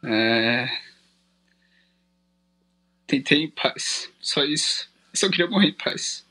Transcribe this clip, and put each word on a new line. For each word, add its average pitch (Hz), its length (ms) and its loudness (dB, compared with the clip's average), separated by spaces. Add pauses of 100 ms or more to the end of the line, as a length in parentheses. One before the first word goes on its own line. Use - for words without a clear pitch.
é... 113 640 2 (2500)
tentei 147 380 2
em 160 40 -8
paz, - 640 -4 (100)
só - 240 0
isso. - 460 -2 (200)
Eu - 80 -4
só 190 120 2
queria 175 160 2
morrer 190 220 4
em - 40 0
paz. - 580 -6